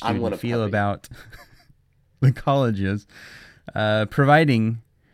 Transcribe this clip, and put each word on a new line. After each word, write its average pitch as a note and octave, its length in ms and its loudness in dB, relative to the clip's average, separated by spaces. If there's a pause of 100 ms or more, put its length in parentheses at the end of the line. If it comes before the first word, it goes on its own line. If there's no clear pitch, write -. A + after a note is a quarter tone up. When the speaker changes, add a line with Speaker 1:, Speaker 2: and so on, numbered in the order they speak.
Speaker 1:
I - 60 -4
Speaker 2:
student A#2 120 -2
Speaker 1:
want G#2+ 140 -2
a - 20 -6
Speaker 2:
feel A#2+ 220 -4
Speaker 1:
puppy. G#2+ 100 -2
Speaker 2:
about G2+ 400 -2 (560)
<laughs> - 540 -20
the C3 120 4
colleges, G#2+ 760 0 (680)
uh, G#2+ 320 0
providing, C3+ 760 2 (320)